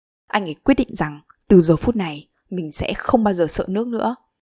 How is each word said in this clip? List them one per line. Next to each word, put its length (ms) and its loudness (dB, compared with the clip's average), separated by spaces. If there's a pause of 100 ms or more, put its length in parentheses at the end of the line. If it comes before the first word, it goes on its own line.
(280)
Anh 180 -4
ấy 80 -8
quyết 200 2
định 220 -2
rằng 260 -8 (260)
từ 140 8
giờ 140 4
phút 200 -2
này 340 -8 (200)
mình 220 -8
sẽ 220 -6
không 300 2
bao 100 2
giờ 160 2
sợ 180 -4
nước 200 -4
nữa. 280 -4 (440)